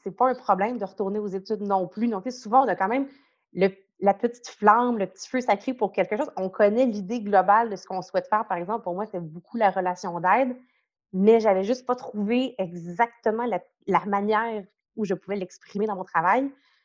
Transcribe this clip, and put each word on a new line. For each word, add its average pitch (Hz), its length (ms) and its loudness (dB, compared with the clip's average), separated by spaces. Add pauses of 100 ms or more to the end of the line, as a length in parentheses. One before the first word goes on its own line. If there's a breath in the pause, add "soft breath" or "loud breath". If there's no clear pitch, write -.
c'est 190 140 -10
pas 254 120 4
un 247 60 0
problème 220 440 0
de 196 60 -6
retourner 202 360 -4
aux 208 80 -6
études 190 320 -6
non 196 260 0
plus. 220 220 -4
Donc, 196 160 -4
tu 247 80 -6
sais, - 40 -10
souvent, 247 280 2
on 233 40 -2
a 180 60 2
quand 190 140 -2
même 269 180 -2 (460 soft breath)
le 185 160 2 (320)
la 196 140 2
petite 233 340 -6
flamme, 226 500 4
le 196 80 -2
petit - 220 -16
feu 254 120 -2
sacré 269 340 -2
pour 208 180 -2
quelque 196 240 0
chose. 277 200 -4
On 190 120 -4
connaît 214 380 4
l'idée 208 340 -4
globale 202 500 4
de 196 60 -8
ce - 100 -14
qu'on 185 160 -6
souhaite 180 260 -4
faire. 214 180 0
Par 175 120 -4
exemple, 175 240 -6
pour 175 120 -6
moi, 208 120 -6
c'est 185 140 -10
beaucoup 165 360 -14
la 214 140 4
relation 180 500 -4
d'aide, 240 360 2 (560 soft breath)
mais 214 280 6
j'avais 196 240 2
juste 254 220 -4
pas 254 80 0
trouvé 240 640 -4
exactement 190 880 -4
la, 185 140 -2 (260)
la 180 200 0
manière 208 580 -2 (320)
où 220 80 -4
je 185 100 0
pouvais 190 220 -8
l'exprimer 196 500 -8
dans 202 100 -4
mon 185 80 -8
travail. 208 460 0 (340 soft breath)